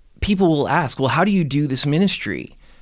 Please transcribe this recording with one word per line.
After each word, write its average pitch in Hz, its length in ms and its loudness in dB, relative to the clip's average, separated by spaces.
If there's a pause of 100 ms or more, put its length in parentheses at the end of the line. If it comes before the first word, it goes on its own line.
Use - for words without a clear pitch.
(200)
people 190 280 2
will 143 200 2
ask, 147 300 -2
"Well, 135 100 0
how 147 160 2
do 208 80 2
you 180 120 2
do 143 220 -2
this 135 180 -2
ministry?" 127 720 -2 (260)